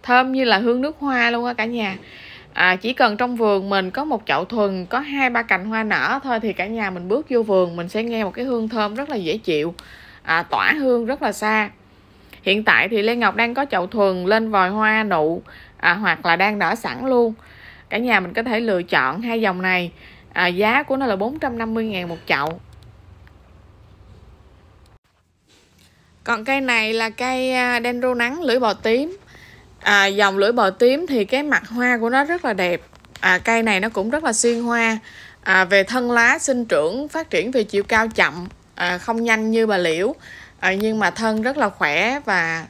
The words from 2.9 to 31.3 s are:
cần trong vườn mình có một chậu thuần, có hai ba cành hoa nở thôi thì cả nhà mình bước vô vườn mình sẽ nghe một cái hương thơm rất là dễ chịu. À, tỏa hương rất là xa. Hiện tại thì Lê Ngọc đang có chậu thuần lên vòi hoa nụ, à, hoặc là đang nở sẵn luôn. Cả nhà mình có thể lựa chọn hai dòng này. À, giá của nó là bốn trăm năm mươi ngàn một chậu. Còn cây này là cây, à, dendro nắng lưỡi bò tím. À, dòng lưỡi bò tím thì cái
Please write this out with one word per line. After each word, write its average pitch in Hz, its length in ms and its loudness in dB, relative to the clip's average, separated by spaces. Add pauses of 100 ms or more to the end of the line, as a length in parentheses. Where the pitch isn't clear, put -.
cần 226 240 2
trong 247 200 -2
vườn 202 340 2
mình 190 200 0
có 269 140 -4
một 254 220 -4
chậu 156 180 0
thuần, 196 420 -2
có 240 120 -2
hai 277 320 -2
ba 233 120 -2
cành 196 220 0
hoa 220 180 -4
nở 208 400 0
thôi 247 180 -2
thì 214 120 -2
cả 185 140 -4
nhà 214 240 -4
mình 180 180 -8
bước 269 220 -2
vô 240 120 2
vườn 185 340 2
mình 170 120 -6
sẽ 214 140 -4
nghe 226 220 -2
một 185 60 -4
cái 247 140 -8
hương 233 240 -2
thơm 214 260 -2
rất 277 160 -8
là 269 60 -6
dễ 180 220 -4
chịu. 165 360 -2 (480)
À, 165 200 0
tỏa - 300 0
hương 254 340 0
rất 277 160 -4
là 220 100 -2
xa. 214 380 -2 (720)
Hiện 202 220 0
tại 170 240 4
thì 214 140 0
Lê 226 140 0
Ngọc 208 200 2
đang 233 180 0
có 269 160 -2
chậu 185 160 0
thuần 196 380 0
lên 220 260 2
vòi 190 200 2
hoa 214 320 2
nụ, 170 400 0 (340)
à, 175 180 2
hoặc 180 320 -2
là 170 100 4
đang 202 220 0
nở 180 160 0
sẵn 190 320 -8
luôn. 240 280 2 (560)
Cả - 80 -4
nhà 233 220 2
mình 180 120 -8
có 226 100 -2
thể 226 180 -2
lựa 202 220 0
chọn 156 380 0
hai 233 200 -4
dòng 185 220 -2
này. 180 300 -2 (400)
À, 180 140 0
giá 214 360 2
của 269 140 -2
nó 269 100 -2
là 208 100 0
bốn 233 220 -4
trăm 247 200 -4
năm 226 160 -4
mươi 226 100 -2
ngàn 185 240 -6
một 170 180 -8
chậu. 160 340 -2 (3750)
Còn 220 200 -2
cây 269 160 0
này 226 320 0
là 226 180 0
cây, 254 440 -2
à, 247 300 0
dendro 247 300 0
nắng 247 280 -2
lưỡi 254 160 2
bò 220 160 2
tím. 277 420 0 (640)
À, 202 260 4
dòng 196 320 2
lưỡi 202 140 4
bò 226 180 4
tím 262 380 2
thì 240 160 0
cái 262 180 0